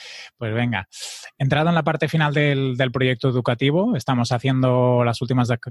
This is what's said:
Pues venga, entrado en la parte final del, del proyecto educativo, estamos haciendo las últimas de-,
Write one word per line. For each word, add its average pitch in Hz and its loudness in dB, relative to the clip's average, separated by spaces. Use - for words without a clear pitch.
Pues 110 -4
venga, 117 -2
entrado 139 2
en 170 2
la 156 0
parte 156 0
final 151 0
del, 139 0
del 131 2
proyecto 127 0
educativo, 139 0
estamos 123 0
haciendo 127 2
las 117 0
últimas 123 0
de-, 117 0